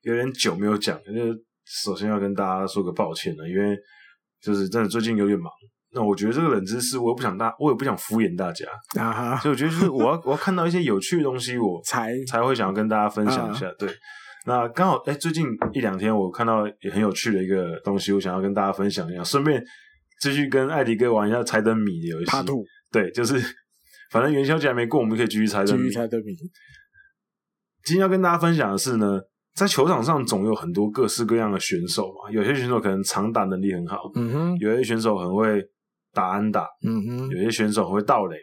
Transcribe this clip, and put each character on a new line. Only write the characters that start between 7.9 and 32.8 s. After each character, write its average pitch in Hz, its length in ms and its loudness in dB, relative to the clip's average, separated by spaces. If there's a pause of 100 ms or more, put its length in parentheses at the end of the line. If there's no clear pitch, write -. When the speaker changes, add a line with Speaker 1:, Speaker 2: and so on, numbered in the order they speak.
Speaker 1:
敷 110 240 -2
衍 87 160 2
大 90 160 -4
家。 - 140 -10 (340)
Speaker 2:
啊 113 100 0
哈。 120 300 -2
Speaker 1:
所 147 100 0
以 139 40 2
我 - 20 -2
觉 131 80 0
得 160 60 2
就 160 80 -4
是 185 100 4
我 131 160 0
要， 160 160 2
<laughs> - 60 -20
我 131 60 2
要 151 40 2
看 190 180 0
到 170 120 0
一 175 40 2
些 175 120 0
有 107 180 2
趣 - 160 -2
的 165 60 4
东 131 180 0
西， 123 160 -6
我 95 260 -2
Speaker 2:
才 113 300 -4 (140)
Speaker 1:
才 120 160 0
会 131 120 2
想 110 120 0
要 95 80 -2
跟 110 120 0
大 110 100 2
家 104 120 2
分 104 160 -2
享 120 260 0
一 104 60 -6
下。 92 120 -6
Speaker 2:
啊。 90 100 -12
Speaker 1:
对。 101 100 -4 (560)
那 120 240 2
刚 180 200 2
好， 143 80 4 (100)
哎， 143 80 -2
最 165 180 -4
近 156 140 0 (260)
一 135 80 -2
两 98 160 0
天 107 180 0
我 95 160 0
看 117 160 -2
到 110 200 2 (160)
也 - 80 -4
很 98 100 0
有 107 120 2
趣 110 200 -2
的 95 100 2
一 92 40 -2
个 90 340 -2
东 98 180 -2
西， 98 140 -2
我 98 80 4
想 92 140 -4
要 95 60 -2
跟 98 120 -2
大 101 120 0
家 98 60 2
分 98 200 0
享 87 200 -6
一 90 60 -8
下， 87 80 -8
顺 139 200 0
便 143 180 2 (580)
继 139 120 -2
续 143 160 0
跟 135 200 2
艾 151 140 0
迪 113 140 2
哥 120 160 4
玩 104 160 4
一 107 40 2
下 120 120 2
猜 113 160 0
灯 110 160 2
谜 101 240 0
的 85 80 -6
游 82 120 -6
戏。 87 60 -4
Speaker 2:
Part 135 200 0
two。 127 180 -2 (260)
Speaker 1:
对， 101 220 2
就 120 120 0
是 - 100 2 (800)
反 113 100 4
正 147 80 4
元 139 140 2
宵 156 140 2
节 143 100 2
还 127 60 2
没 120 120 0
过， 139 140 2
我 117 40 2
们 110 120 2
可 117 80 2
以 - 20 2
继 107 120 0
续 110 80 4
猜 104 180 0
灯 104 140 4
谜。 127 60 2
Speaker 2:
继 127 40 0
续 - 60 -2
猜 117 120 -2
灯 113 160 -4
谜。 180 140 -10 (1500)
Speaker 1:
今 156 120 0
天 190 80 4
要 190 60 4
跟 190 120 4
大 175 100 4
家 170 80 2
分 170 160 4
享 123 160 2
的 98 60 0
是 117 220 0
呢， 101 200 2 (360)
在 196 120 2
球 160 220 4
场 131 160 2
上 143 220 2
总 101 180 0
有 110 100 2
很 87 160 -6
多 104 200 0
各 107 180 2
式 117 160 -2
各 117 120 2
样 110 140 2
的 95 80 0
选 87 300 -2
手 95 200 -2
嘛， - 220 -14
有 107 140 2
些 131 100 4
选 123 140 0
手 120 100 2
可 101 120 2